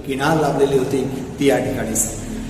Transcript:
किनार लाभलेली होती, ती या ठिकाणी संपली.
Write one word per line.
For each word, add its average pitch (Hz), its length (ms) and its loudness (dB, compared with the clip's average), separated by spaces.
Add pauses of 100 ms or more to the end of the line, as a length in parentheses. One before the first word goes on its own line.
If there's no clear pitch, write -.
किनार 143 320 2
लाभलेली 139 380 2
होती, 123 500 -2 (120)
ती 143 60 2
या 127 140 6
ठिकाणी 110 360 -4
संपली. - 420 -4 (120)